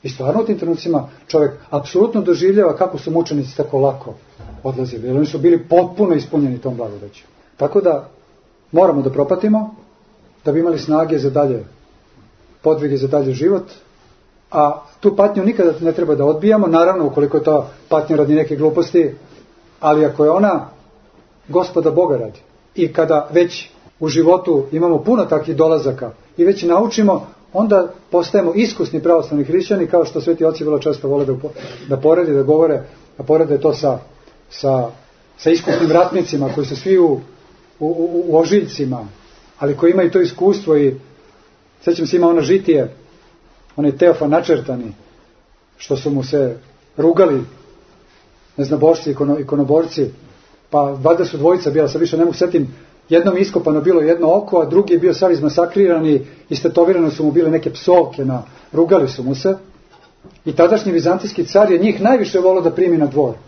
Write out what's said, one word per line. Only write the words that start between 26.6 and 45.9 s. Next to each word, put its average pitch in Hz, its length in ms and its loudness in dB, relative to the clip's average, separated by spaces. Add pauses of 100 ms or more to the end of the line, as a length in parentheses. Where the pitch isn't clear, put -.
naučimo, 196 640 0 (260)
onda 196 360 2 (220)
postajemo 175 440 0
iskusni 190 480 -2
pravoslavni 156 420 0
hrišćani, 175 420 -2
kao 165 180 2
što 156 160 -6
sveti 165 240 -2
oci 160 200 -2
vrlo 151 140 0
često 143 300 -4
vole 143 160 0
da 131 80 -2
upo-, 131 180 -8 (380)
da 139 80 -2
porede, 156 360 2
da 139 100 2
govore, 151 400 2 (360)
da 135 60 -12
porede 151 360 2
to 151 140 2
sa, 139 240 -2 (520)
sa, 127 400 -2 (460)
sa - 140 0
iskusnim 170 400 0
ratnicima 165 640 0
koji 139 120 -4
su 135 100 -10
svi 190 220 0
u, 175 80 6 (720)
u, 151 60 -4
u, 170 400 -4
u 156 120 2
ožiljcima, 147 680 -2 (520)
ali 143 180 -4
koji 170 140 2
imaju 175 200 2
to 185 100 2
iskustvo. 180 560 0
I 143 180 2 (880)
sećam 170 220 0
se, 180 100 -2
ima 175 120 2
ono 170 120 2
žitije, 151 540 0 (840)
onaj 143 200 -2
Teofan 165 340 2
Načertani, 131 640 -2 (840)
što - 200 -6